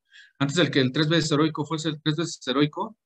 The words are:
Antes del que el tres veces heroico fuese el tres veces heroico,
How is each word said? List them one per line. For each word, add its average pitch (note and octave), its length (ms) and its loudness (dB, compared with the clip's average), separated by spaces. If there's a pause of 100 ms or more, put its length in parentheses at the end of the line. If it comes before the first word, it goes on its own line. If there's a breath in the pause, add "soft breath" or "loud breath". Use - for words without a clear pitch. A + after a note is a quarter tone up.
(400 soft breath)
Antes D#3+ 180 0
del D#3+ 120 4
que C#3 120 2
el B2+ 100 2
tres D3+ 160 0
veces D#3+ 240 2
heroico D#3 340 0
fuese D#3+ 240 -4
el D3+ 120 -8
tres D3+ 140 0
veces E3 320 -6
heroico, D3+ 580 -2